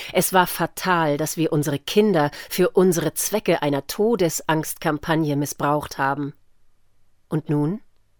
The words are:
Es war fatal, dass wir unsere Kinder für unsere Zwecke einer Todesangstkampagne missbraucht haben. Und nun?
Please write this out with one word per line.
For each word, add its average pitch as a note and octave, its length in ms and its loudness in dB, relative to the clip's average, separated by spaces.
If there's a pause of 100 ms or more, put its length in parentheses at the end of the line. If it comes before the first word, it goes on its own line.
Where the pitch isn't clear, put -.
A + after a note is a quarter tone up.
(120)
Es - 200 0
war F3+ 140 4
fatal, E3 720 -2
dass D#3 180 -4
wir D#3+ 160 0
unsere D3 260 0
Kinder F#3 520 2 (180)
für F3+ 220 2
unsere E3+ 420 2
Zwecke F#3+ 500 -2
einer C#3+ 240 -2
Todesangstkampagne D#3+ 1500 0
missbraucht C#3+ 640 -2
haben. C#3 340 -2 (960)
Und D#3 220 -4
nun? D3+ 300 0 (400)